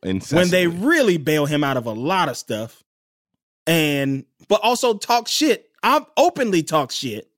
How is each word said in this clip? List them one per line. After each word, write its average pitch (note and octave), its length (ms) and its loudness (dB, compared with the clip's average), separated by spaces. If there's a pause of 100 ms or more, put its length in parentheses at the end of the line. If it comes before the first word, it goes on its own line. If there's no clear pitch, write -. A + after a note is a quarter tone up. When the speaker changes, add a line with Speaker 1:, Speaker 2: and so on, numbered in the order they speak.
Speaker 1:
when C3 480 0
they F3+ 140 2
Speaker 2:
Incessantly. F3 40 2
Speaker 1:
really G#3 500 2
bail D3+ 280 0
him D3 200 0
out C3+ 120 -2
of A2+ 80 -6
a A#2 80 -6
lot D3+ 360 -2
of A#2+ 80 -8
stuff, A2 440 -8 (880)
and C#3+ 580 0 (220)
but G3+ 140 2
also A#3+ 340 2
talk A#3 320 -2
shit. - 420 0 (140)
I'm C#4 220 2 (100)
openly B3 480 2
talk D3+ 280 -2
shit A2 460 -10